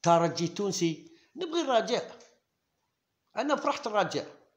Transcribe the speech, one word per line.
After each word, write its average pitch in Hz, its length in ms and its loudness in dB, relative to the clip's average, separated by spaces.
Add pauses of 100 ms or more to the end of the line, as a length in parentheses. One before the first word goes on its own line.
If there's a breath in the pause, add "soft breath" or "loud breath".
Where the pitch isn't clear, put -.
ترجي 170 460 4
تونسي، 175 640 -2 (240 loud breath)
نبغي 330 240 -4
الرجاء. 233 560 0 (1200)
أنا 277 200 0
فرحت 285 300 -2
الرجاء. 190 540 -2 (160)